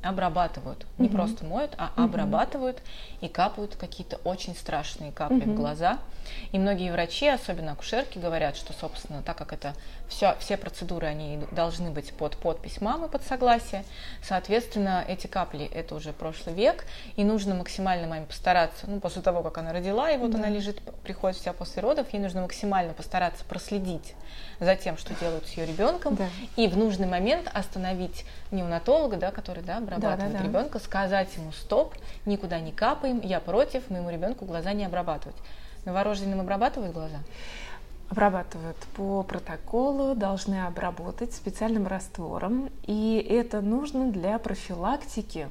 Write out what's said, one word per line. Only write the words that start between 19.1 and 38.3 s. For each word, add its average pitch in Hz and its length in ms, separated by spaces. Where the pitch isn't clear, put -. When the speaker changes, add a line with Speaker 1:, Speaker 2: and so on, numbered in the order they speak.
Speaker 1:
того, 175 200
как 160 160
она 165 160
родила, 202 380
и 285 60
вот 240 140
Speaker 2:
Да. 220 60
Speaker 1:
она 214 120
лежит, 208 320
п-, - 100
приходит 185 360
вся 180 140
после - 280
родов, 262 320
ей 202 60
нужно 185 220
максимально 180 520
постараться - 520
проследить 185 680
за 180 160
тем, 170 220
что - 160
делают 165 340
с - 60
ее 165 120
ребенком, 226 500
Speaker 2:
Да. 196 120
Speaker 1:
и 226 100
в 175 100
нужный 196 300
момент 202 460
остановить 185 720
неонатолога, 196 680
да, 180 140
который, 180 320
да, 180 140
обрабатывает 202 560
Speaker 2:
Да, 196 60
да, 190 40
да. 196 60
Speaker 1:
ребенка, 226 300
сказать 190 560
ему: 156 160
«Стоп, - 440
никуда 185 360
не 160 100
капаем, 254 500
я 185 200
против, 254 480
моему 175 200
ребенку 180 360
глаза 165 280
не 208 120
обрабатывать». 170 500
Новорожденным 196 540
обрабатывают 196 540
глаза? 151 240
Speaker 2:
Обрабатывают 180 680